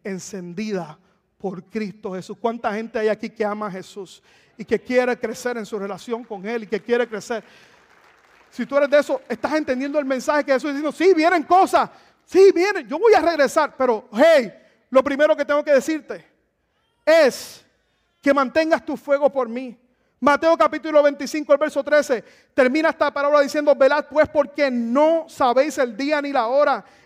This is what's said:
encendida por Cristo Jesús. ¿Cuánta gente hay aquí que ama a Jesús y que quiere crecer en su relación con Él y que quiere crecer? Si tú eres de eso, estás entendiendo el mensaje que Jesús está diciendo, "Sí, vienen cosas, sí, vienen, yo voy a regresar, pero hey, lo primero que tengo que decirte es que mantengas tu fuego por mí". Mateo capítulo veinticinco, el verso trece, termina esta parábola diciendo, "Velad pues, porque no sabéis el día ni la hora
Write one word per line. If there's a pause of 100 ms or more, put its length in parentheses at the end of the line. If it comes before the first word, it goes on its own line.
encendida (380)
por
Cristo
Jesús.
¿Cuánta
gente
hay
aquí
que
ama
a
Jesús (360)
y
que
quiere
crecer
en
su
relación
con
Él
y
que
quiere
crecer? (1040)
Si
tú
eres
de
eso,
estás
entendiendo
el
mensaje
que
Jesús
está
diciendo,
"Sí,
vienen
cosas, (360)
sí,
vienen,
yo
voy
a
regresar,
pero
hey, (360)
lo
primero
que
tengo
que
decirte (800)
es (560)
que
mantengas
tu
fuego
por
mí". (420)
Mateo
capítulo
veinticinco,
el
verso
trece, (320)
termina
esta
parábola
diciendo,
"Velad
pues,
porque
no
sabéis
el
día
ni
la
hora (220)